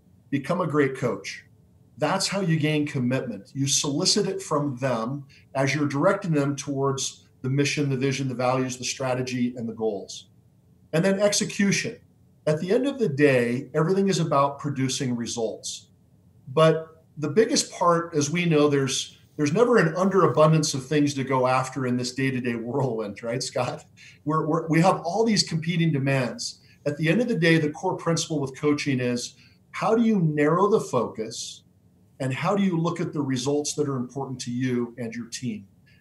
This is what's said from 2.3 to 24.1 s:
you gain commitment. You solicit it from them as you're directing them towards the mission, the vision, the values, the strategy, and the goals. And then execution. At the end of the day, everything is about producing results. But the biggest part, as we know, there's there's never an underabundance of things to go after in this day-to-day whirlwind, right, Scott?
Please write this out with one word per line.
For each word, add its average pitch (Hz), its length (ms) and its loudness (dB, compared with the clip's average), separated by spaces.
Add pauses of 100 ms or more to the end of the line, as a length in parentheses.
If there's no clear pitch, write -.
you 165 180 2
gain 151 260 0
commitment. 123 680 -4
You 135 140 -2
solicit 180 580 0
it 190 160 -4
from 143 360 -2
them 131 480 -4 (280)
as 135 180 0
you're 147 140 0
directing 170 460 0
them 143 240 0
towards 135 720 -4 (140)
the 131 80 -2
mission, 143 400 0
the 135 60 -2
vision, 135 300 -2
the 123 80 -4
values, 127 420 -2
the 120 80 -12
strategy, 123 720 -2
and 113 120 -6
the 110 60 -8
goals. 104 540 -6 (640)
And 170 120 2
then 196 160 2
execution. 202 760 0 (480)
At 156 120 2
the 180 140 -2
end 262 160 2
of 277 100 -6
the 214 100 0
day, 131 680 2
everything 190 340 2
is 165 100 0
about 143 400 2
producing 131 560 -2
results. 113 760 -6 (600)
But 160 520 2 (140)
the 147 100 -4
biggest 220 420 2
part, 170 440 2
as 143 160 0
we 175 160 0
know, 147 220 4
there's 139 480 -2 (200)
there's 147 160 0
never 233 260 4
an 160 160 2
underabundance 160 800 4
of 131 120 -4
things 147 280 2
to 135 100 -4
go 127 220 0
after 127 400 0
in 123 100 0
this 123 160 -4
day-to-day 123 440 -2
whirlwind, 113 640 -4
right, 123 200 -4
Scott? - 420 -4 (400)